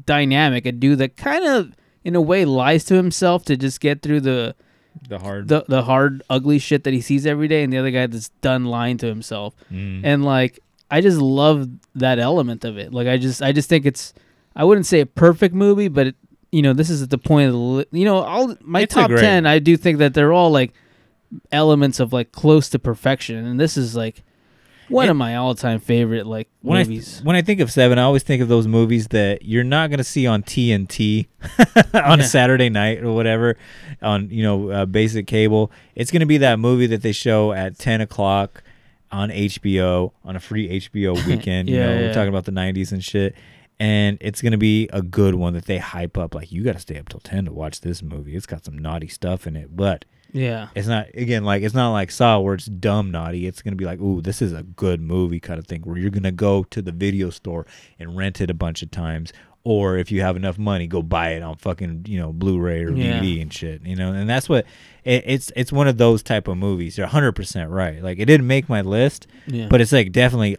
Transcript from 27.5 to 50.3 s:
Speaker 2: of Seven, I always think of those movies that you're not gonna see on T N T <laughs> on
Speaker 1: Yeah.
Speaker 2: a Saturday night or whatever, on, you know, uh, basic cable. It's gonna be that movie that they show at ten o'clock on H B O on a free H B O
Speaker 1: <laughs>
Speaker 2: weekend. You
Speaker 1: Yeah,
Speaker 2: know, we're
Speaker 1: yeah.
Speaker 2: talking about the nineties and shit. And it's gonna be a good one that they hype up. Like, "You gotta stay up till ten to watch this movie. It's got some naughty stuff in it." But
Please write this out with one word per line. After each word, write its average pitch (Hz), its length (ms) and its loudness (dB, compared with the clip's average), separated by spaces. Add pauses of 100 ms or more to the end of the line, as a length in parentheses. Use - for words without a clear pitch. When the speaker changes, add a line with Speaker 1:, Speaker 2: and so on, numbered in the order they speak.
Speaker 2:
of 120 120 0
Seven, 123 260 4
I 123 60 4
always 135 180 4
think 131 220 0
of 117 40 2
those 113 200 4
movies 113 400 2
that 104 360 0
you're 113 200 0
not 147 260 0
gonna 139 140 -2
see 127 240 0
on 107 160 2
T 120 280 0
N 98 140 0
T 110 420 -2 (140)
<laughs> - 160 -8 (360)
on 156 260 6
Speaker 1:
Yeah. - 0 -
Speaker 2:
a 139 40 4
Saturday 127 460 4
night 107 340 -2
or 117 120 -2
whatever, 113 420 2 (460)
on, 104 260 -2
you 110 140 -2
know, 101 260 0
uh, 98 160 -2
basic 107 400 0
cable. 107 460 2 (240)
It's 120 160 -6
gonna 160 160 2
be 151 100 4
that 127 220 4
movie 123 260 2
that 113 160 -2
they 110 120 -2
show 107 380 2
at 95 280 -6
ten 113 200 -2
o'clock 101 600 -2 (500)
on 101 200 -4
H 101 320 -4
B 95 180 0
O 90 320 0 (100)
on 92 120 -12
a 92 40 -10
free 107 300 -6
H 92 220 -6
B 101 160 -2
O 90 60 0
Speaker 1:
<laughs> 87 140 -2
Speaker 2:
weekend. 92 400 -2
You 127 100 0
Speaker 1:
Yeah, 123 100 2
Speaker 2:
know, 120 80 0
we're 117 140 0
Speaker 1:
yeah. 110 40 -4
Speaker 2:
talking 104 160 0
about 98 160 -4
the 104 60 -8
nineties 95 400 -4
and 92 120 -6
shit. 98 300 -4 (460)
And 104 420 0
it's - 220 -8
gonna 113 140 0
be 107 360 2
a 98 80 -4
good 95 320 0
one 87 200 -2
that 85 120 -8
they 95 140 -4
hype 87 380 -10
up. 85 180 -6
Like, 80 160 -14
"You 87 120 -8
gotta 101 160 -4
stay - 200 -14
up - 100 -18
till - 120 -16
ten 98 240 -6
to 80 60 -8
watch 76 300 -10
this 87 220 -8
movie. 73 320 -12
It's 95 100 -10
got - 180 -14
some 73 140 -16
naughty 78 300 -8
stuff 90 400 -8
in 78 100 -8
it." 73 180 -16
But 95 300 -4 (260)